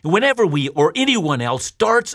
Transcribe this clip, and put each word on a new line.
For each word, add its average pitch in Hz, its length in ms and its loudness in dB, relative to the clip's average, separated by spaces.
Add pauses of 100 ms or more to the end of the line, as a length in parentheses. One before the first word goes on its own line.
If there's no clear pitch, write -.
Whenever 233 440 2
we 143 220 -2
or 143 300 2
anyone 214 420 0
else 120 240 -4
starts 226 520 0